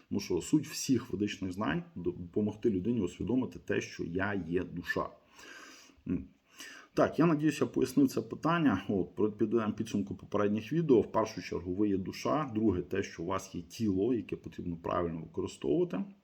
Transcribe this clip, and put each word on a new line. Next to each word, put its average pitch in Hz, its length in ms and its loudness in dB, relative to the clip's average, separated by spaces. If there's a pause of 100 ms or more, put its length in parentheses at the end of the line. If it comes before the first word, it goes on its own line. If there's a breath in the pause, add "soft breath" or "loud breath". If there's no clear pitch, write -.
Тому 101 120 -2
що 87 200 -2
суть - 260 2
всіх - 440 -2
ведичних 95 420 -4
знань — 131 300 -2 (120)
допомогти 90 760 -2
людині 104 300 0
усвідомити 104 580 -2
те, - 220 -2
що - 240 -8
я 92 440 -2
є 87 160 0
душа. 85 440 -4 (1000 loud breath)
М. - 160 -2 (720 loud breath)
Так, - 220 4
я 160 80 8
надіюсь, 156 340 2
я 123 60 4
пояснив 131 420 4
це 117 140 -2
питання. 135 680 2
От, 92 260 0
про-, 104 180 2
підведемо 110 400 2
підсумку 101 420 -2
попередніх 104 580 0
відео. 151 280 6
В - 120 0
першу 107 300 0
чергу, 87 320 -4
ви 104 140 2
є 98 80 2
душа. 123 580 -2
Друге, 107 280 4
те, 98 200 -2
що - 200 -10
у 82 40 -6
вас 92 280 -4
є 87 80 -6
тіло, 101 520 0
яке 104 220 -2
потрібно 87 400 -8
правильно 82 440 -2
використовувати. 151 840 -2 (200)